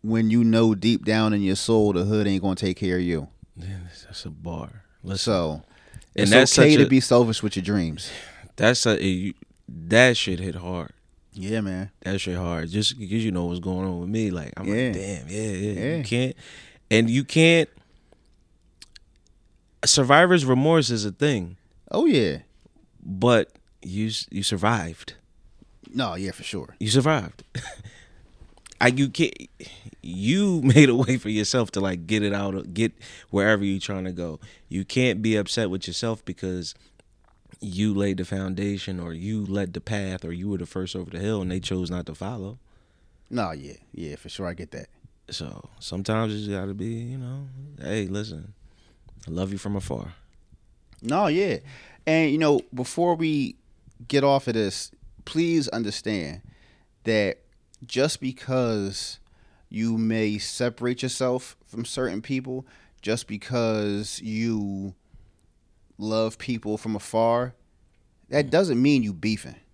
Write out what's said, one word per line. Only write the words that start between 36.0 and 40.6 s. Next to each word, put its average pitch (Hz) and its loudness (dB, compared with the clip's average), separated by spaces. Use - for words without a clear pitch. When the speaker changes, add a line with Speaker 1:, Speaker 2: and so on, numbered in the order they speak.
Speaker 2:
because 92 -8
you 101 -2
laid 98 0
the 92 -4
foundation 95 -6
or 85 -10
you 101 -6
led 95 -4
the - -8
path 95 -6
or 82 -8
you 90 -6
were 98 -4
the 87 -8